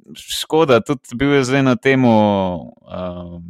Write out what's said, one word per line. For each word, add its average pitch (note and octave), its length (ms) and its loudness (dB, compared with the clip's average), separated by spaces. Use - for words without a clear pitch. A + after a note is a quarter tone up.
škoda, D3+ 680 0
tudi D3 200 -4
bil C3+ 180 -2
je C#3 140 4
zdaj C3+ 180 0
na B2+ 140 2
temu, C3 360 2
ehm, F2+ 560 -12